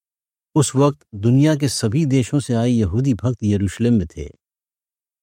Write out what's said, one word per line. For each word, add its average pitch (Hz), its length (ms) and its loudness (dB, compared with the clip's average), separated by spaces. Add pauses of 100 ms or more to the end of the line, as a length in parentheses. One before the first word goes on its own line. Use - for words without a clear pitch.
(540)
उस 131 220 0
वक्त 143 380 0
दुनिया 131 420 2
के 143 120 -2
सभी 120 380 -2
देशों 135 340 0
से 127 140 -4
आए 117 140 0
यहूदी 117 460 0
भक्त 120 280 -4
यरूशलेम 104 520 0
में 92 120 0 (100)
थे। 73 140 -12 (920)